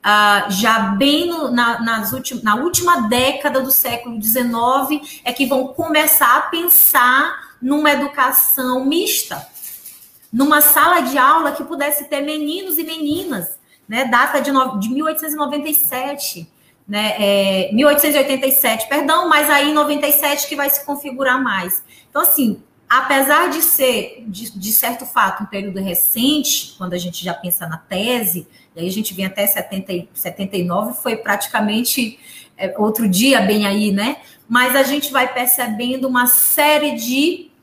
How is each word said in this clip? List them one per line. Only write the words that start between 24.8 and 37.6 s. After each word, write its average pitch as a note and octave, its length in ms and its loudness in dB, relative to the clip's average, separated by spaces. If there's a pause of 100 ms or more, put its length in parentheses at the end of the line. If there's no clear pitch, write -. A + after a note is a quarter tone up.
fato, G#3 380 0
um - 20 -6
período G3 340 -6
recente, A#3+ 960 0
quando F3+ 160 -6
a F3+ 60 -4
gente F3 260 -8
já F3+ 80 -4
pensa F3 340 -6
na D#3+ 120 -8
tese, G3+ 680 -4 (300)
e E3 40 -14
aí E3+ 80 -4
a F#3 40 -4
gente G#3 220 -6
vem G3 100 -6
até F#3+ 220 -2
setenta G3 460 -4
e, F3 200 -6
setenta F#3+ 440 -8
e F3 80 0
nove, F3+ 360 -4
foi A3+ 160 -4
praticamente, G#3+ 1000 -2 (380)
é, F#3+ 200 -4
outro G#3+ 320 0
dia A3+ 320 4
bem G#3 240 2
aí, G#3 260 0
né? G#3 280 -2 (300)
Mas B3 280 2
a C4+ 60 6
gente C#4 280 0
vai B3+ 220 0
percebendo B3 760 -2
uma B3 200 2
série D4 720 2
de C4 540 0 (120)